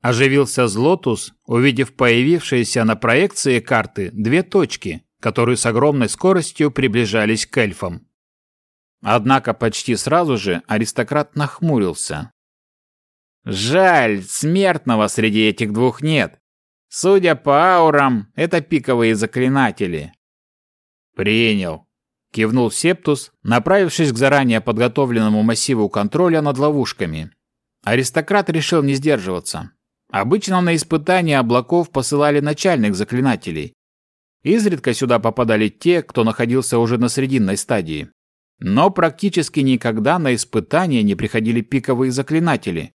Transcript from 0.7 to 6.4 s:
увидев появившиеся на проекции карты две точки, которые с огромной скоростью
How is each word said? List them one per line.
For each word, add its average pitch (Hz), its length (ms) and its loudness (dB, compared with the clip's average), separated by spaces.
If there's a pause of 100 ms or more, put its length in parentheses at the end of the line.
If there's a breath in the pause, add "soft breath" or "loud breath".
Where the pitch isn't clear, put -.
увидев 123 480 0
появившиеся 123 880 2
на 110 120 2
проекции 127 640 0
карты 107 520 -2
две 117 300 0
точки, 123 640 -4 (160)
которые 117 360 0
с - 80 -4
огромной 120 440 2
скоростью 160 640 0